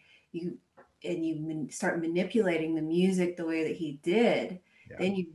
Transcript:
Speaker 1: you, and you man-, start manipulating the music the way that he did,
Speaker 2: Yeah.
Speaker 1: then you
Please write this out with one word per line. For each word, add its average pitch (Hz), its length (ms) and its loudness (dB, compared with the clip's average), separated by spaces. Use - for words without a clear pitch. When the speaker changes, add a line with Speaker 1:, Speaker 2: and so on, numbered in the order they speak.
Speaker 1:
you, 170 260 -8
and 165 220 -4
you 160 100 -2
man-, 156 340 -6
start 170 300 -2
manipulating 170 760 0
the 156 80 0
music 175 540 2
the 170 100 -6
way 160 180 0
that 160 120 -2
he 151 260 -6
did, 185 580 2
Speaker 2:
Yeah. - 120 -16
Speaker 1:
then 190 160 0
you 180 180 -2